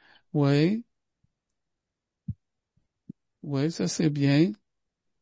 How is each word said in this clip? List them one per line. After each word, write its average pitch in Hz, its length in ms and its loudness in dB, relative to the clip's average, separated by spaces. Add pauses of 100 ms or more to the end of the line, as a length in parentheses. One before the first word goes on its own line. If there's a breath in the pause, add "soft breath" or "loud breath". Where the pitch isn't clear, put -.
(340)
Oui. 151 500 2 (2500)
Oui, 143 280 -2
ça 175 180 -4
c'est 165 200 0
bien. 147 440 2 (680)